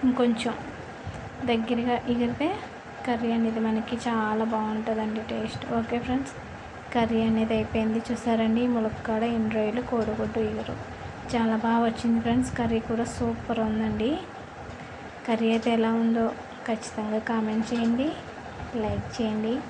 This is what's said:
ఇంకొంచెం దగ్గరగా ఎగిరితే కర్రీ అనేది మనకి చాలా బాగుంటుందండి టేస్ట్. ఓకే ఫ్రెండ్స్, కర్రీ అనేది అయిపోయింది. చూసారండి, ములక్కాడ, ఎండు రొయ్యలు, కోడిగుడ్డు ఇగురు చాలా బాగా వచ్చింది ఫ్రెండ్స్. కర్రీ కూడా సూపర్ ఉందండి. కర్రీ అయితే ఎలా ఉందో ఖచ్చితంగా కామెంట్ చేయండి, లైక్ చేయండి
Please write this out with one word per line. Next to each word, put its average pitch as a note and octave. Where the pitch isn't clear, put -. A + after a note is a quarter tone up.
ఇంకొంచెం A#3+
దగ్గరగా A#3
ఎగిరితే A#3+
కర్రీ A#3
అనేది A3+
మనకి A3
చాలా A3
బాగుంటుందండి A3
టేస్ట్. A3
ఓకే A#3+
ఫ్రెండ్స్, C4
కర్రీ A3+
అనేది A3
అయిపోయింది. A3
చూసారండి, A3+
ములక్కాడ, A3
ఎండు A3
రొయ్యలు, A3
కోడిగుడ్డు G#3+
ఇగురు A3
చాలా A3+
బాగా A#3
వచ్చింది A#3
ఫ్రెండ్స్. A#3+
కర్రీ A3+
కూడా A3+
సూపర్ A#3
ఉందండి. G#3+
కర్రీ A3+
అయితే A3+
ఎలా A3+
ఉందో A3+
ఖచ్చితంగా G#3+
కామెంట్ A3
చేయండి, A#3+
లైక్ G3+
చేయండి A3